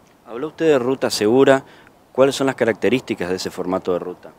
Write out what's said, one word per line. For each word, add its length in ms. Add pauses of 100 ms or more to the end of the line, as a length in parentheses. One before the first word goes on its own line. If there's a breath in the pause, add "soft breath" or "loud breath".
(260)
Habló 220
usted 180
de 120
ruta 320
segura. 540 (480 soft breath)
¿Cuáles 240
son 100
las 80
características 760
de 60
ese 160
formato 420
de 60
ruta? 400